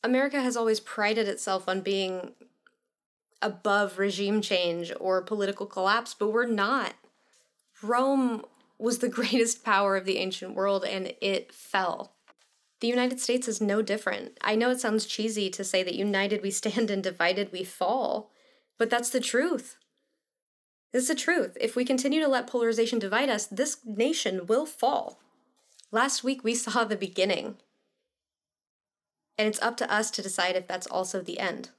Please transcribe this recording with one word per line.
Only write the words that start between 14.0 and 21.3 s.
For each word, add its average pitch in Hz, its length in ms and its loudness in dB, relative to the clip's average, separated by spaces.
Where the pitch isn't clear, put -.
I 214 140 0
know 233 160 4
it 247 100 0
sounds 220 240 0
cheesy 208 460 -2
to 196 120 -8
say 185 200 2
that 180 120 -4
united 202 460 0
we 196 100 -2
stand 214 400 0
and 196 100 0
divided 185 500 0
we 185 120 -6
fall, 214 680 -2
but 226 120 0
that's 240 220 0
the 262 80 2
truth. 285 580 0
It's 254 140 2
the 320 80 2
truth. 339 440 0